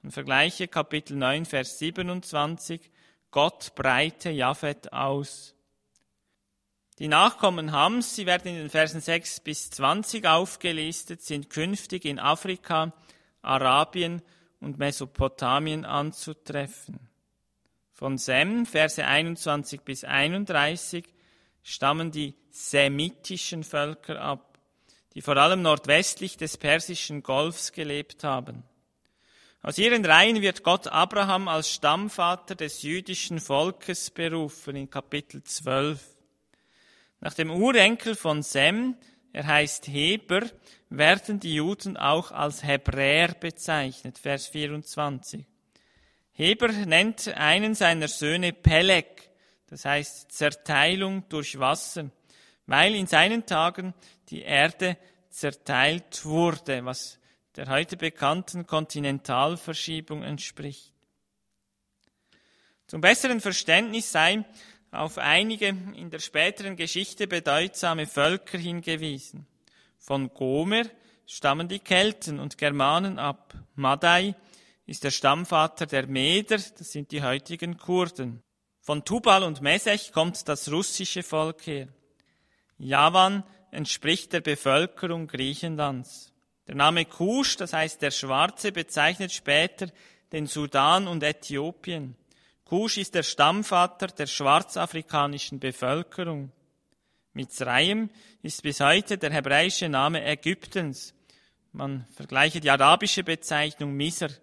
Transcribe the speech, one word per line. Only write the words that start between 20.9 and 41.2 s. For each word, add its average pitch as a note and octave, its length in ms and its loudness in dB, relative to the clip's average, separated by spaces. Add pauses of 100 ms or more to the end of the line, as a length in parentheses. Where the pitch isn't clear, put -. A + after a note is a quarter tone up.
stammen D#3 480 -2
die D3+ 240 -8 (160)
semitischen D#3 1120 -2
Völker D3+ 580 -6
ab, - 380 -8 (540)
die - 80 -14
vor C#3+ 160 2
allem F3 240 6
nordwestlich D#3+ 760 2
des - 220 -8
Persischen D3+ 680 -2
Golfs D3+ 480 -2
gelebt D3 540 -8
haben. B2+ 380 -6 (1000)
Aus - 160 -6
ihren A3+ 280 2
Reihen G3+ 360 8
wird F#3+ 220 -2
Gott F3+ 240 2
Abraham G3 600 2
als D#3 240 -2
Stammvater F3+ 840 0
des D#3 260 -8
jüdischen E3+ 580 -6
Volkes E3+ 720 -2
berufen, D#3+ 640 -6
in C#3 140 -10
Kapitel C#3+ 540 -10
zwölf. C#3+ 580 -2 (1200)
Nach D3 120 -8
dem D#3+ 160 -4
Urenkel A3 640 4
von D3+ 280 -2
Sem, G#3+ 540 2 (340)
er D3 160 -6
heißt D3 400 0
Heber, F3 540 0 (480)
werden F#3+ 500 2